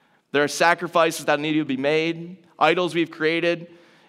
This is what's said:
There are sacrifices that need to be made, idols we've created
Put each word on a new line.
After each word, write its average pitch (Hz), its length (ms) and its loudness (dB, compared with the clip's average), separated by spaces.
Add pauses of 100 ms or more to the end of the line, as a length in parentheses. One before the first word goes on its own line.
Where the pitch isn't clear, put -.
(320)
There 143 100 4
are 147 60 2
sacrifices 165 800 2
that 151 120 2
need 151 160 -4
to 151 120 0
be 135 100 -4
made, 160 600 -2 (200)
idols 160 360 2
we've 165 160 -2
created 165 560 -2 (420)